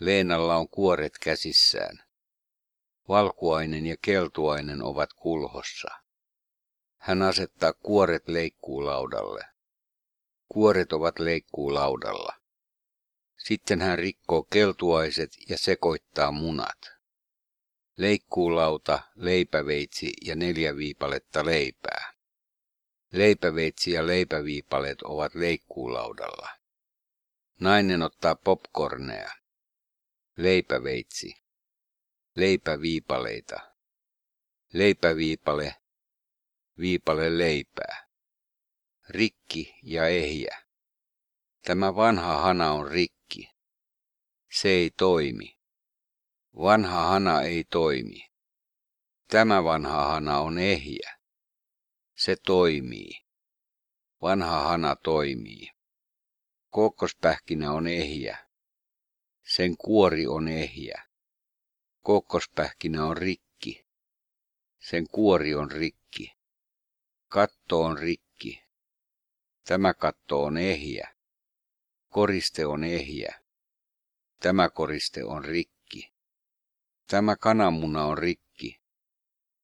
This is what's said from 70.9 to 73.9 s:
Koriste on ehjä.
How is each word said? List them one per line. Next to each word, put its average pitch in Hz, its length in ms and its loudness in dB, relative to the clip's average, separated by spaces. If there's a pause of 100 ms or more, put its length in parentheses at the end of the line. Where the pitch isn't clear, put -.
Koriste 95 580 0
on 73 180 -4
ehjä. 71 580 -6 (1000)